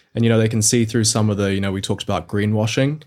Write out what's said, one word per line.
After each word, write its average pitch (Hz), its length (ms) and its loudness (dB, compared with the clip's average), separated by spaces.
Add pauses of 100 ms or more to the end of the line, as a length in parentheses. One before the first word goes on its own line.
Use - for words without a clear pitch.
(140)
And, 117 100 0
you 113 60 4
know, 113 80 4
they 110 100 2
can 110 140 -2
see 117 220 2
through 110 200 0
some 107 260 0
of 101 60 0
the, 98 180 0
you 98 60 -2
know, 98 100 -2
we 95 100 -4
talked 98 220 -6
about 92 240 -4
greenwashing. 107 800 -2